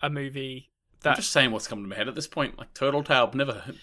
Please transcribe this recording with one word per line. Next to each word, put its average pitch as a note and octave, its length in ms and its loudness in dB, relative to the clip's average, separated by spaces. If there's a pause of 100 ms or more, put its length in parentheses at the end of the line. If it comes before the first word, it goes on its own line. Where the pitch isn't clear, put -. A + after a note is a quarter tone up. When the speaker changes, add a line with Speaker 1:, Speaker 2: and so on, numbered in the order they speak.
Speaker 1:
a D3 80 0
movie C3+ 600 -8 (320)
Speaker 2:
I'm D3+ 60 4
Speaker 1:
That C3+ 60 4
Speaker 2:
just - 140 -2
saying C3 220 6
what's G#2+ 160 -4
coming G#2 160 -8
to G2 40 -8
my G2 80 -8
head G#2+ 120 -2
at C3+ 60 -6
this D3+ 120 -8
point. - 320 -4
Like, - 160 -14
Turtle C#3 300 2
Taub, B2+ 300 4
never, C3 280 -2 (200)